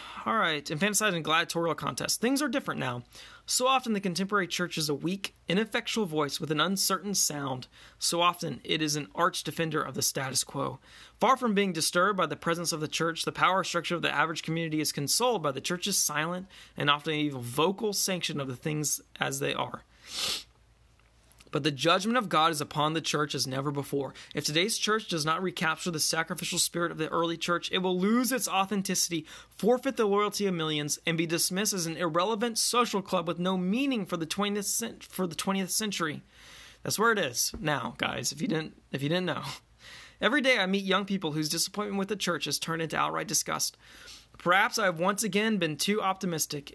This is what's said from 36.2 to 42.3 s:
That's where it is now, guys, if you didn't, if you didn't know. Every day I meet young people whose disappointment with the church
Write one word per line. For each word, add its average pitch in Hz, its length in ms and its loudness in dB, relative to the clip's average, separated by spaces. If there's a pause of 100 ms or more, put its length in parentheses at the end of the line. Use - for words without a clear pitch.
That's - 160 0
where 226 140 6
it 214 40 2
is 135 420 0
now, 147 380 -2
guys, - 340 -2
if 147 120 -6
you - 40 0
didn't, 156 320 -4 (120)
if 135 100 -6
you 143 80 -2
didn't 180 160 0
know. 151 160 -4 (800)
Every 247 200 4
day 247 180 4
I 185 80 2
meet 196 160 2
young 190 220 2
people 190 260 -2
whose 156 180 0
disappointment 196 480 -2
with 196 120 -2
the 220 60 -2
church 170 300 -2